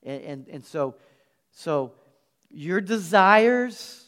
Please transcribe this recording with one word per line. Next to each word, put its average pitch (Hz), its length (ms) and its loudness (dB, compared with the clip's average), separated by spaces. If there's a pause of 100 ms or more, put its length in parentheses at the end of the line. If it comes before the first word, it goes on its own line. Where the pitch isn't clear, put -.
And, 135 200 -14
and, 135 240 -16
and 139 180 -18
so, 139 300 -6 (560)
so 139 420 -6 (560)
your 170 320 -4
desires 214 1300 2